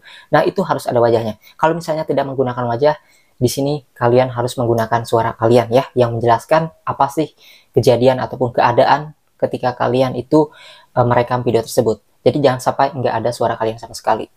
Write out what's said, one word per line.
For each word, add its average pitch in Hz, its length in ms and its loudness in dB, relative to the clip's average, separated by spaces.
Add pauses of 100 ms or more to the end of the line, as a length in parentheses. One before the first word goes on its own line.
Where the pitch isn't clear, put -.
(300)
Nah, 147 160 2
itu 180 160 -2
harus 151 240 -4
ada 120 160 0
wajahnya. 208 340 0 (220)
Kalau 160 160 0
misalnya 160 320 -6
tidak 139 240 0
menggunakan 127 340 -4
wajah, 123 320 0 (400)
di 120 140 0
sini 139 320 -4 (160)
kalian 123 320 2
harus 120 260 -6
menggunakan 117 480 -2
suara 113 300 -2
kalian 117 400 2
ya, 127 100 2 (140)
yang 117 180 2
menjelaskan 117 540 0 (160)
apa 135 240 -2
sih 151 180 -4 (460)
kejadian 123 480 4
ataupun 127 320 -4
keadaan 135 580 2 (240)
ketika 127 380 -4
kalian 127 400 0
itu, 151 340 2 (460)
eh, 123 100 2
merekam 120 380 0
video 117 240 0
tersebut. 110 340 0 (220)
Jadi 127 180 2
jangan 131 220 2
sampai 135 320 0
nggak 123 200 -2
ada 113 200 -4
suara 113 240 -2
kalian 113 180 -4
sama 117 160 -16
sekali. - 440 -4